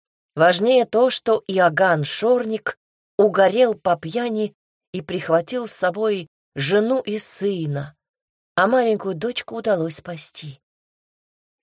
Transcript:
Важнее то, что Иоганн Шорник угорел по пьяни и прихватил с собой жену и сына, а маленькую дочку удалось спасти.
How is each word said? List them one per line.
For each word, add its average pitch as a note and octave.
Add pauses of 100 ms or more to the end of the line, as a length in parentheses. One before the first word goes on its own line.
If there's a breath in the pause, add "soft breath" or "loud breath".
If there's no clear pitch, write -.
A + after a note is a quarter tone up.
(340)
Важнее G3+
то, A#3+
что -
Иоганн F3
Шорник A3 (400)
угорел G3+
по F3
пьяни G#3+ (400)
и F3+
прихватил F3
с -
собой F#3+ (260)
жену G#3
и G#3
сына, D#3 (580)
а F#3
маленькую A3
дочку A3+
удалось F3
спасти. D#3 (1000)